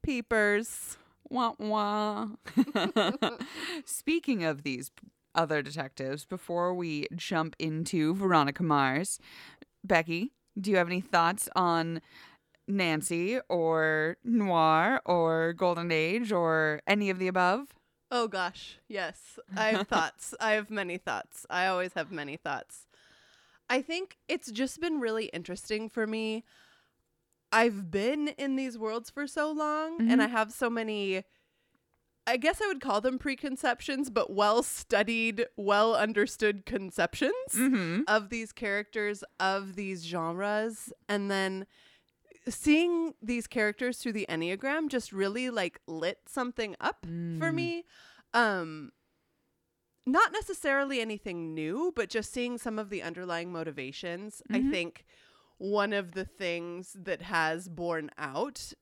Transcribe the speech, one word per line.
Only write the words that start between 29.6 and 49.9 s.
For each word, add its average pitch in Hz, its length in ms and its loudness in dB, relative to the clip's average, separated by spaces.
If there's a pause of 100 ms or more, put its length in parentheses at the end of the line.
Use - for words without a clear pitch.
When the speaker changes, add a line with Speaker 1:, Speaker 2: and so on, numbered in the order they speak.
Speaker 1:
and 226 100 4
Speaker 2:
Mm-hmm. 254 120 8
Speaker 1:
I 214 40 2
have 220 260 0
so 247 180 -2
many, 208 540 -2 (1040)
I 247 120 2
guess 311 240 2
I 427 40 0
would 330 140 -2
call 214 220 0
them 254 160 0
preconceptions, 269 920 -2
but 214 220 0
well-studied, 220 1120 2 (120)
well-understood 208 1080 4
conceptions 196 640 0 (220)
Speaker 2:
Mm-hmm. 214 540 2
Speaker 1:
of 208 220 2
these 226 220 -6
characters, 208 680 -4 (180)
of 190 360 0
these 190 280 -6
genres. 190 880 -2 (180)
And 202 200 0
then 190 360 0 (840)
seeing 330 640 2 (100)
these 233 240 -4
characters 226 520 -2
through 233 140 -4
the 202 160 -4
Enneagram 196 600 -2
just 247 240 -4
really, 202 380 -2
like, 196 360 -4
lit 165 400 -4
something 240 540 -4
up - 240 -4
for 170 40 -10 (420)
Speaker 2:
Mm. 320 40 -2
Speaker 1:
me. 339 300 -2 (500)
Um, 175 580 0 (1120)